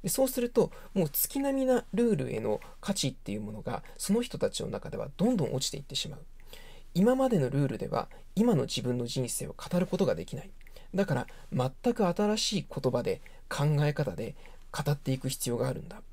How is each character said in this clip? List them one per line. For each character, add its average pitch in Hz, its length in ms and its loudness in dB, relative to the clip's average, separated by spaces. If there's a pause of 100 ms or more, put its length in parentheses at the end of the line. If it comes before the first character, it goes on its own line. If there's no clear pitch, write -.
で、 196 60 -2
そ 269 140 4
う 262 60 6
す - 100 -2
る 240 100 0
と、 185 220 4 (220)
も 180 120 4
う 151 40 -4
月 - 300 -2
並 269 220 2
み 262 40 2
な 254 180 4 (100)
ル 226 200 4
ー - 20 6
ル 131 180 -2
へ 110 60 -2
の 110 220 0 (180)
価 202 140 -2
値 139 160 0
っ - 40 -4
て - 180 -8
い 104 60 -2
う 107 40 -4
も 104 100 -6
の 107 100 -8
が、 120 220 -6 (140)
そ - 160 0
の 233 80 4
人 - 160 -6
た 95 120 2
ち - 140 -4
の - 60 -4
中 - 200 -6
で - 80 -6
は - 200 -6
ど 185 120 4
ん 254 60 4
ど 160 100 2
ん 123 80 -2
落 - 140 -2
ち - 40 -4
て 151 60 -6
い 147 40 -8
っ - 20 -14
て 139 120 -12
し - 120 -2
ま 143 80 -10
う。 - 40 -14 (760)
今 220 220 6
ま 262 120 4
で 233 100 4
の 131 120 4
ル 139 160 4
ー - 20 0
ル 113 100 -2
で - 100 -4
は、 - 200 0 (280)
今 226 200 6
の 127 60 4
自 - 200 -2
分 123 160 0
の 120 80 -2
人 123 220 -2
生 - 200 -4
を - 80 -10
語 - 220 -2
る 175 80 4
こ - 120 -2
と 190 80 6
が 101 100 4
で 85 100 -6
き - 120 -8
な - 60 -8
い。 - 60 -14 (460)
だ 190 100 4
か 147 80 0
ら、 123 140 0 (260)
全 135 400 0
く 208 140 4
新 208 300 4
し 202 220 0
い 143 80 -4
言 131 240 0
葉 123 120 0
で、 - 180 0 (260)
考 - 180 0 (160)
え 147 120 4
方 - 220 -2
で - 200 -6 (360)
語 147 200 0
っ 143 40 4
て - 160 -2
い 127 80 0
く 135 100 -4
必 - 200 -2
要 120 80 2
が 123 100 2
あ - 60 0
る - 80 -6
ん - 60 -12
だ。 - 140 -12 (120)